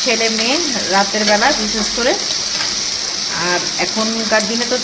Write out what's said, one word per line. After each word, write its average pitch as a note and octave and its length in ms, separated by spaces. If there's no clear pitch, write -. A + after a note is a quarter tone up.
ছেলে A3+ 260
মেয়ে A3+ 280
রাতের G3+ 360
বেলা G#3 260
বিশেষ G#3+ 440
করে। B3 160
আর F3 180
এখনকার A3 680
দিনে A#3 220
তো B3 140